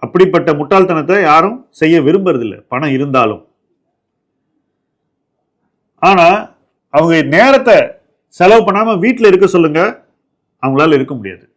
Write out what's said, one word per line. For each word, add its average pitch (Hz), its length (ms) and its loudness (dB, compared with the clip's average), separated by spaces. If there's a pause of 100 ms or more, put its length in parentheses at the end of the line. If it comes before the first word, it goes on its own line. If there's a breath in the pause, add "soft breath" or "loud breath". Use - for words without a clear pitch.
அப்படிப்பட்ட 175 440 0 (100)
முட்டாள்தனத்தை 175 580 0 (120)
யாரும் 175 280 2 (240)
செய்ய 160 140 2 (120)
விரும்புறதில்ல 151 480 -2 (180)
பணம் 135 220 -4
இருந்தாலும். 131 480 -2 (2750)
ஆனா 180 180 4 (680)
அவங்க 165 280 2 (140)
நேரத்தை 233 420 2 (600)
செலவு 202 280 4
பண்ணாம 208 380 -2
வீட்டுல 226 260 2
இருக்க 185 240 2
சொல்லுங்க, 160 260 0 (800)
அவங்களால 143 360 0
இருக்க 131 200 -8
முடியாது. 95 260 -16 (120)